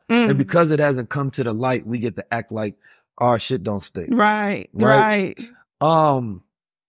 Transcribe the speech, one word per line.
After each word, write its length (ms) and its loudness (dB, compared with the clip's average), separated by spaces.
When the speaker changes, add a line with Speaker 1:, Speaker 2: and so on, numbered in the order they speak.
Speaker 1:
Mm. 220 2
Speaker 2:
And 80 2
because 320 2
it 80 2
hasn't 300 0
come 220 -4
to 120 -4
the 100 -2
light, 320 -2
we 140 -4
get 160 -4
to 180 -10
act 180 -6
like 220 -4
our 180 4
shit 240 -4
don't 220 -6
stink. 280 -10
Speaker 1:
Right, 600 0
Speaker 2:
Right? 640 2
Speaker 1:
right. 0 -
Speaker 2:
Um, 600 2